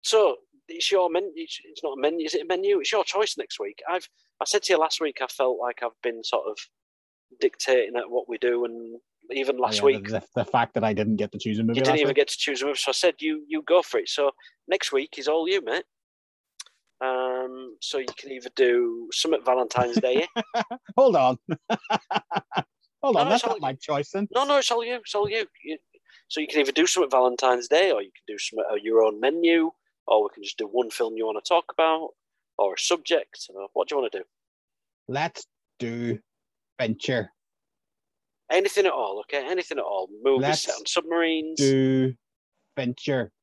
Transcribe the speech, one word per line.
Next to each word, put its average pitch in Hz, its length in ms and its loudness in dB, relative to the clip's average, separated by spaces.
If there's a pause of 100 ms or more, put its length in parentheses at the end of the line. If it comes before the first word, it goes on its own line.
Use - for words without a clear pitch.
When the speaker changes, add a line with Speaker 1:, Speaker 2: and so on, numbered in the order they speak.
Speaker 1:
So 196 320 4 (320)
it's 165 240 -4
your 180 180 4
men-, 180 260 -2
it's, 160 300 -12
it's - 180 -18
not 139 140 -4
a 131 40 -6
menu. 156 240 0
Is 156 100 -6
it 175 80 -2
a 170 40 -12
menu? 190 320 2
It's 202 120 -4
your 208 120 2
choice 202 340 -2
next - 220 -10
week. 101 300 -10
I've, 180 180 -4 (340)
I - 40 -2
said - 180 0
to 185 100 2
you 165 60 4
last 160 220 0
week, 151 200 -4
I 131 60 -4
felt 127 320 0
like 120 240 -6
I've 117 200 -8
been 117 200 -4
sort 110 260 -2
of 104 80 -10 (840)
dictating 123 580 2
at 120 120 -6
what 120 200 -2
we 113 80 -6
do, 120 280 0
and 117 320 -10 (340)
even 135 260 -2
Speaker 2:
Oh, 123 60 0
Speaker 1:
last 110 160 0
Speaker 2:
yeah, - 60 -2
Speaker 1:
week 110 220 4
Speaker 2:
the, 107 120 -4
the, - 60 -14 (100)
the 120 100 0
fact 117 300 0
that 113 80 0
I 110 100 2
didn't 107 220 0
get 104 160 -2
to 101 80 -12
choose 107 200 -2
a 113 40 0
movie 117 160 2
Speaker 1:
you 131 40 2
didn't 131 100 4
Speaker 2:
last 151 80 2
Speaker 1:
even 139 80 4
Speaker 2:
week. 135 80 0
Speaker 1:
get 143 120 4
to - 80 -6
choose 131 240 -2
a 135 40 -2
movie. 143 120 -2
So - 120 -2
I 131 40 0
said, 175 260 2
"You, 156 280 -4
you 151 160 -4
go 175 180 6
for - 180 -4
it." 131 100 -6
So 143 220 0 (360)
next 185 240 -2
week 139 260 -2
is 139 100 -4
all 160 220 0
you, 190 140 0
mate. 127 200 -4 (1200)
Um, 127 800 -4
so - 160 -6
you 131 80 -4 (120)
can 139 140 -16
either 123 240 -14
do 120 560 2
something 160 320 0
Valentine's 127 560 2
Day. 135 280 2 (340)
Speaker 2:
<laughs> - 360 -6
Hold 254 180 8
on. 131 220 4 (120)
<laughs> - 0 - (1500)
Hold 269 140 2
Speaker 1:
No, 233 60 4
Speaker 2:
on, 240 40 4
Speaker 1:
no, - 60 0
Speaker 2:
that's 220 40 4
Speaker 1:
it's 240 100 2
all 226 100 0
Speaker 2:
not 196 60 -10
my 135 120 -2
choice 143 380 -4
then. 202 220 -2
Speaker 1:
No, 262 120 2
no, 285 120 4
it's 262 140 2
all 233 140 0
you. 247 100 -4
It's 220 200 -10
all 208 140 0
you. 220 160 -2 (180)
You, - 140 -8 (500)
so - 140 -6
you 151 60 -4
can 151 140 0
either 139 100 2
do 156 160 4
something 170 220 2
Valentine's 127 580 4
Day, 170 240 4
or 110 100 0
you 98 100 -10
can - 240 -16
do - 20 -12
something, - 340 -4
uh, 107 40 -2
your 110 280 4
own 107 160 2
menu, 165 520 2 (360)
or 107 160 4
we 101 100 -2
can 104 100 -20
just - 140 -10
do 107 100 -6
one 117 240 0
film 113 260 -4
you 110 80 -2
wanna 107 160 -4
talk 170 320 0
about, 160 360 0 (500)
or 95 160 0
a - 40 -10
subject. - 760 -2
Or 98 200 -12
what - 160 0
do 151 60 -4
you 139 60 2
wanna 117 100 -2
do? 92 120 -8 (840)
Speaker 2:
Let's 147 400 -6 (320)
do 117 400 -4 (600)
Fincher. 113 520 -2 (1200)
Speaker 1:
Anything 196 340 2
at 170 80 4
all, 104 280 -4
okay? 143 280 -6
Anything 170 300 -4
at 107 40 -2
all. 95 240 -4 (160)
Movies 135 380 2
set - 80 -6
Speaker 2:
Let's - 100 -6
Speaker 1:
on - 60 -14
submarines. 160 760 -2
Speaker 2:
do 131 540 4 (640)
Fincher. 127 540 -2 (120)